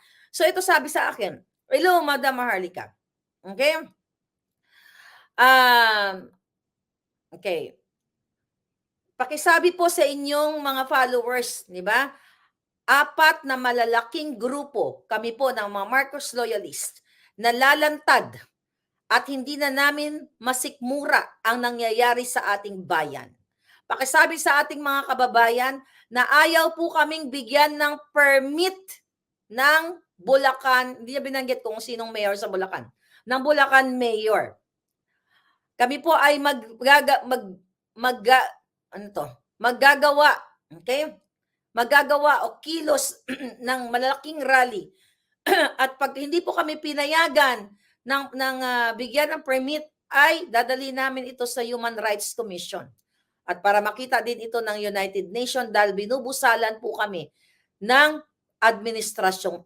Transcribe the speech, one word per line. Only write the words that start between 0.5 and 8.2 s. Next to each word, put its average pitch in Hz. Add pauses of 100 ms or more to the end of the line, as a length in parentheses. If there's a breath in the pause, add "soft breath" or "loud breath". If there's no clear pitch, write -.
sabi 311
sa 302
akin, 196 (320)
"Hello, 339
Madam 277
Maharlika." 185 (560)
Okay? 269 (1600 soft breath)
Um, 233 (960)
okay. 160 (1400)